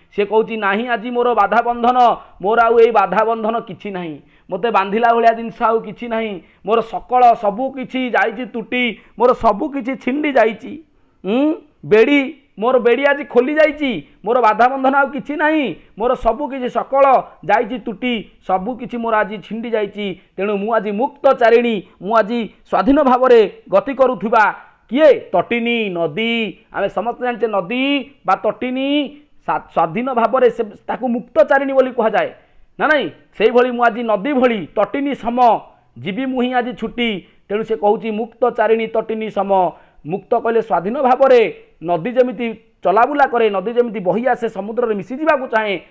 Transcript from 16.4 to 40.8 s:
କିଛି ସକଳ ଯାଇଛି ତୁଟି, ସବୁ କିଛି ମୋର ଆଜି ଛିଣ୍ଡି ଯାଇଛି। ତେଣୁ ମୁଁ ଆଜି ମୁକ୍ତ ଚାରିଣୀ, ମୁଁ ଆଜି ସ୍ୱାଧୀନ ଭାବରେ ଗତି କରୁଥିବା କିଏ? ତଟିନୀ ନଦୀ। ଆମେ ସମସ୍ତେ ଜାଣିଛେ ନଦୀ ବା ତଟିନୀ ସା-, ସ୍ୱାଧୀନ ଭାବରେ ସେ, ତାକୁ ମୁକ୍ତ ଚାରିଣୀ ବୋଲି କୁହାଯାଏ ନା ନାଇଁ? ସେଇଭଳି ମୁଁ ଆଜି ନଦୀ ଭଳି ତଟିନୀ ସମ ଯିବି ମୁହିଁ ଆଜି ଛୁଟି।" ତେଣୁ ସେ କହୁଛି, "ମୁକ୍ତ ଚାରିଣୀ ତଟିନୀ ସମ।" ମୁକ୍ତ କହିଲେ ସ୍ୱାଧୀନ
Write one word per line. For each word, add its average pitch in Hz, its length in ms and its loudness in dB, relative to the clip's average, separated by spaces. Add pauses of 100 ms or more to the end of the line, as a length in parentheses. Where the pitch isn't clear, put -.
କିଛି 247 220 -6
ସକଳ 269 360 2 (400)
ଯାଇଛି 214 340 0
ତୁଟି, 226 520 -6 (160)
ସବୁ 190 280 -2
କିଛି - 220 -10
ମୋର 226 180 -2
ଆଜି 214 220 -2
ଛିଣ୍ଡି 226 320 -10
ଯାଇଛି। 208 520 -4 (160)
ତେଣୁ 202 200 -2
ମୁଁ 214 180 -2
ଆଜି 214 160 -2
ମୁକ୍ତ 262 420 0
ଚାରିଣୀ, 233 540 2 (140)
ମୁଁ 208 160 0
ଆଜି 220 320 0 (160)
ସ୍ୱାଧୀନ 247 380 2
ଭାବରେ 247 640 4
ଗତି 196 240 0
କରୁଥିବା 214 600 2 (340)
କିଏ? 277 300 6
ତଟିନୀ 233 720 -2
ନଦୀ। 190 680 -4 (160)
ଆମେ 180 160 -2
ସମସ୍ତେ 226 360 -6
ଜାଣିଛେ 240 220 -2
ନଦୀ 240 640 -2 (140)
ବା 185 100 2
ତଟିନୀ 254 800 -4 (280)
ସା-, 156 280 -4
ସ୍ୱାଧୀନ 190 400 -2
ଭାବରେ 233 360 2
ସେ, 226 140 -4
ତାକୁ 220 440 -8
ମୁକ୍ତ 247 360 0
ଚାରିଣୀ 269 300 2
ବୋଲି 262 180 4
କୁହାଯାଏ 214 420 0 (460)
ନା 226 80 0
ନାଇଁ? 269 220 2 (280)
ସେଇଭଳି 247 340 4
ମୁଁ 240 140 0
ଆଜି 233 180 0
ନଦୀ 220 300 -2
ଭଳି 240 420 0
ତଟିନୀ 254 400 -2
ସମ 240 240 -6 (580)
ଯିବି 190 280 -6
ମୁହିଁ 254 280 -2
ଆଜି 247 200 -2
ଛୁଟି।" 220 540 -6 (220)
ତେଣୁ 214 140 -4
ସେ 220 120 -4
କହୁଛି, 214 360 -2
"ମୁକ୍ତ 226 380 -2
ଚାରିଣୀ 226 380 0
ତଟିନୀ 220 420 -4
ସମ।" 190 420 0 (360)
ମୁକ୍ତ 196 280 -4
କହିଲେ 226 260 0
ସ୍ୱାଧୀନ 208 400 -4